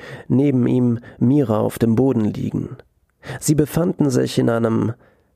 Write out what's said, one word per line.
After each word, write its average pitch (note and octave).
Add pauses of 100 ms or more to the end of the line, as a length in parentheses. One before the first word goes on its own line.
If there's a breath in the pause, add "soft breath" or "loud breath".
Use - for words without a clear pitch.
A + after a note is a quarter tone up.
(260 loud breath)
neben B2+
ihm B2 (200 loud breath)
Mira B2
auf A2
dem A2+
Boden A#2+
liegen. - (640 loud breath)
Sie -
befanden D3+
sich B2+
in B2+
einem A2+ (420 soft breath)